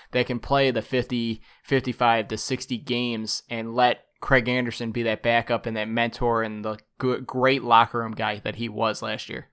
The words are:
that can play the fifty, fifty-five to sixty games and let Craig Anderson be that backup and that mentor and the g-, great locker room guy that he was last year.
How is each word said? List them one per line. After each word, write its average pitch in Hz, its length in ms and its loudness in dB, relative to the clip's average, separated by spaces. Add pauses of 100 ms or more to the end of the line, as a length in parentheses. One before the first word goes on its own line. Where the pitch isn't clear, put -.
(120)
that 123 160 2
can 123 120 -2
play 139 320 2
the 117 100 0
fifty, 120 600 -2 (220)
fifty-five 120 640 2
to 110 80 -4
sixty 127 400 -4
games 120 720 -4
and 113 260 -6
let 117 300 4 (160)
Craig 123 260 2
Anderson 120 440 -2
be 117 120 -2
that 110 180 0
backup 117 440 0
and 113 100 -4
that 107 140 -4
mentor 117 540 0
and 107 200 -8
the 107 140 -6 (240)
g-, 127 240 0
great 131 380 2
locker 117 360 6
room 113 140 -6
guy 107 300 -4
that 107 120 -6
he 113 140 -6
was 110 320 -2
last 110 260 -6
year. - 260 -12